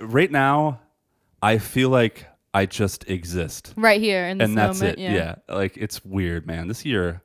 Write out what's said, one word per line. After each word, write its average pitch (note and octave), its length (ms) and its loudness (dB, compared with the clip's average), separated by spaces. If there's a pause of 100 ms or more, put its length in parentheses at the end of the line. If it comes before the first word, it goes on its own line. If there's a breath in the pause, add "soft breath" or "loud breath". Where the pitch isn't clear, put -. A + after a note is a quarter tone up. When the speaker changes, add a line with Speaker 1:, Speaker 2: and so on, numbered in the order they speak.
Speaker 1:
right C3 300 2
now, C#3+ 500 2 (600)
I A2 160 4
feel C3 320 2
like A#2+ 360 2 (280)
I G2 120 4
just - 440 -4
exist. F2 680 -6
Speaker 2:
Right G#3+ 240 4
here F#3+ 260 0
in F#3+ 120 -4
this A2 100 4
Speaker 1:
And A2 80 0
that's F#2+ 240 2
Speaker 2:
moment, F2 180 -2
Speaker 1:
it. E2+ 40 -10
Speaker 2:
yeah. F#2 100 -2 (340)
Speaker 1:
Yeah. - 80 -8
Like, F#2+ 220 -4
it's - 260 -8
weird, F2 440 -4
man. E2 200 -6
This A2+ 180 -8
year. F2+ 400 -2